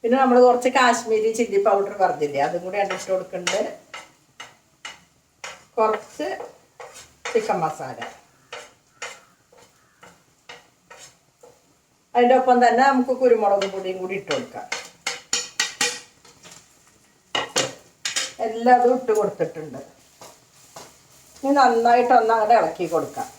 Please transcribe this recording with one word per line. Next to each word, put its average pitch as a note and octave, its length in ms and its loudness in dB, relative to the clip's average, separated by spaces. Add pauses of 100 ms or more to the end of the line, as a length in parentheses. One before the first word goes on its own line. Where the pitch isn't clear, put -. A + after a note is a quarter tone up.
പിന്നെ A#3+ 200 2
നമ്മൾ B3 240 4
കുറച്ച് B3 240 4 (100)
കാശ്മീരി A3+ 580 2
ചില്ലി G3+ 300 0
പൗഡർ G3 260 0 (120)
പറഞ്ഞില്ലേ, C#3+ 420 -4
അതും E3+ 160 -6
കൂടി F#3 220 -8
ഇട്ട് F#3 260 -8
കൊടുക്കുന്നുണ്ട്. F#3 500 -4 (2250)
കുറച്ച് A3 500 -4 (1000)
ചിക്കൻ G#3+ 340 -2
മസാല, C3+ 360 -8 (4000)
അതിൻ്റെ B3 240 6
ഒപ്പം B3+ 240 4
തന്നെ A#3 260 4
നമുക്ക് B3+ 320 0
കുരുമുളക് G#3 520 4
പൊടിയും F#3 280 -8
കൂടി F#3 180 -8
ഇട്ട് - 140 -14
കൊടുക്കാം. A#2+ 340 -8 (3750)
എല്ലാതും A#3+ 540 2
ഇട്ട് A3 200 -2
കൊടുത്തിട്ടുണ്ട്. D#3 640 -6 (1600)
ഇനി C#4 200 0
നന്നായിട്ട് A#3+ 580 4
ഒന്ന് A3 160 2
അങ്ങോട്ട് A3 240 4
ഇളക്കി E3 340 -2
കൊടുക്കാം. - 460 -6